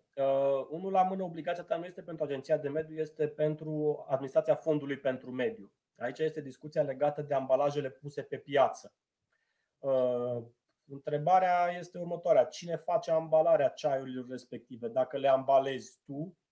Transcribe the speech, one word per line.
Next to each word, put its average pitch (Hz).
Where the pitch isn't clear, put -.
Uh, 135
unul 190
la 185
mână, 190
obligația 170
ta 170
nu 170
este 185
pentru 160
Agenția 143
de 143
Mediu, 156
este 156
pentru 151
Administrația 143
Fondului 139
pentru 127
Mediu. 110
Aici 127
este 156
discuția 147
legată 143
de 143
ambalajele 135
puse 143
pe 135
piață. -
Uh, 123
întrebarea 175
este 175
următoarea. 170
Cine 170
face 170
ambalarea 160
ceaiurilor 131
respective? 120
Dacă 127
le 135
ambalezi 135
tu, 143